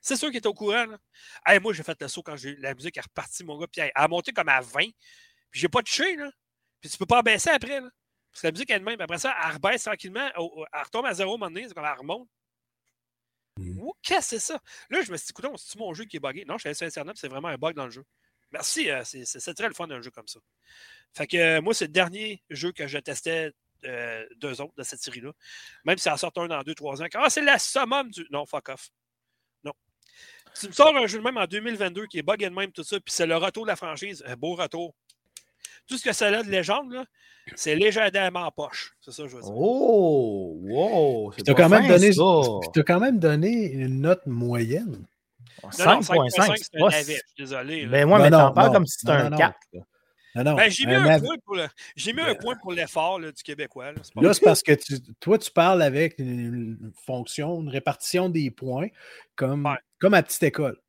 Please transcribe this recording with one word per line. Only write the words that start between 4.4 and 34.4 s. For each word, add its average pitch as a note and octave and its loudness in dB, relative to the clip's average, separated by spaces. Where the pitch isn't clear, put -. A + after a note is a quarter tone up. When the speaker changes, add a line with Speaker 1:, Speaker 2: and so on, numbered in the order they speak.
Speaker 1:
à C3+ 4
vingt, C3+ -4
puis C3 -10
j'ai E3 0
pas B3 0
touché, F4 -4
là. C#4+ -12
Puis - -20
tu - -12
peux F#3+ -6
pas A#3+ 4
baisser A3+ 2
après, C#4 -2
là. B3+ -18
Parce - -20
que - -2
la D#3+ -2
musique F3 -8
est G#3+ 0
de F#3+ -8
même. A3+ -8
Après E3+ -8
ça, C4 -4
elle D#3+ -4
rebaisse G3 -2
tranquillement, G#3+ -8
au, E3 -10
au, - -12
elle D3+ -8
retombe A#3 -8
à B3+ -4
zéro, F#3+ -4
à - -6
un A#3+ -10
moment G3 -10
donné, G#3 -14
c'est F#3+ -20
comme D#3 -14
elle C#3+ -6
remonte. F3+ -10
Speaker 2:
Mm. F#2 -12
Speaker 1:
Ouh, B3+ -12
qu'est-ce - -2
que A3+ -8
c'est - -8
ça ? C#4 -10
Là, E4+ -2
je G#3 -8
me E3+ -10
suis - -14
dit, « - -16
Coudonc, C4+ -10
c'est-tu - -20
mon G#3 -10
jeu G#3+ -16
qui G#3 -16
est D3+ -10
buggé ? » C#3 -10
Non, D#3 -8
je A3+ -12
suis - -10
allé D3 -8
sur E3+ -10
Internet, D#3 -12
puis - -20
c'est D3 -12
vraiment C3+ -10
un C#3+ -8
bug D#3+ -6
dans C#3+ -10
le B2 -14
jeu. B2+ -20
Merci, D#3+ -4
euh, C3 -4
c'est, B2+ -16
c'est, - -12
c'est E3 -12
très A3 -6
le F3+ -10
fun F3 -10
d'un C#3 -12
jeu A#2+ -18
comme A2 -20
ça. A2 -18
Fait D3 -8
que, - -4
euh, E3 4
moi, G#3+ 0
c'est G3 -2
le D3+ -12
dernier F#3 -2
jeu D#3+ -8
que D3+ -10
je C#3 -8
testais, D#3 -8
euh, A#2+ -10
d'eux C3+ -10
autres, D3 -14
de C3+ -14
cette C3 -12
série-là. B2+ -14
Même F3+ 0
si - -8
ça D3+ 0
sort E3+ -6
un F3 -6
dans D3+ -6
deux, D#3 -10
trois C#3+ -12
ans, E3 -10
quand, G#3+ -4
ah, D#4 4
c'est D4+ -2
la C#4+ 4
summum C4 -4
du, E3+ -16
non, C#3+ -6
fuck C#3 -10
off. - -16
Non. C#3+ -12
Tu G#3 -12
me F3+ -16
sors D4 6
un B3 2
jeu G3+ -4
de G#3+ -12
même B3 -4
en F#3+ 0
deux F#3+ -6
mille A3+ -8
vingt-deux F#3+ -6
qui F3 -10
est D3+ -6
bug G#3 -2
and F#3 -6
même, F#3+ -8
tout D#3+ -14
ça, G3+ -6
puis - -10
c'est E3+ 0
le E3 0
retour F#3 -4
de G#3+ -6
la G3 0
franchise, D#3+ -12
un B2 -10
beau D3+ -6